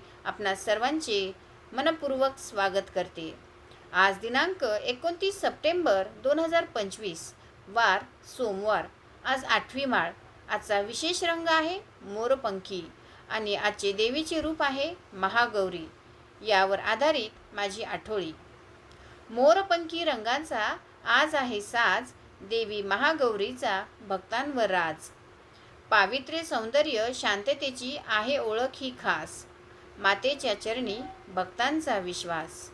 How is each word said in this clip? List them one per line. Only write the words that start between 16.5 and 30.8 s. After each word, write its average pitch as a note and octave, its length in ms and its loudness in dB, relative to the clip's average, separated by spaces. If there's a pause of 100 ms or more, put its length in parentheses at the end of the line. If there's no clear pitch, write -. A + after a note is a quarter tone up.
आधारित A3+ 760 0
माझी G3+ 280 -4
आठवडी. G3 480 -4 (1000)
मोरपंखी E4+ 760 4
रंगांचा B3+ 720 -2 (280)
आज B3+ 300 4
आहे B3 260 0
साज, A3+ 500 0 (300)
देवी G#3 400 -2
महागौरीचा A3+ 1000 0 (180)
भक्तांवर A3+ 680 -2
राज. E3 400 -2 (800)
पावित्र्य, B3 540 2
सौंदर्य, A3+ 720 0
शांततेची B3+ 840 -2 (100)
आहे A#3 300 2
ओळख A#3 360 0
ही C4 180 -8 (100)
खास. E3 440 -4 (520)
मातेच्या G#3 640 0
चरणी A3 380 -4 (280)